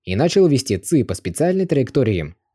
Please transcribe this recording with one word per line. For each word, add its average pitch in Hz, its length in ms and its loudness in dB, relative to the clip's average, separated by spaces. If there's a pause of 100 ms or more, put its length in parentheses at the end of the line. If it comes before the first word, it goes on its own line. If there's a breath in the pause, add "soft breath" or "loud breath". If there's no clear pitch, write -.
и 92 120 -4
начал 175 320 4
вести 123 300 0
ци 135 260 0
по - 100 -6
специальной 180 540 -2
траектории, 110 680 0 (220)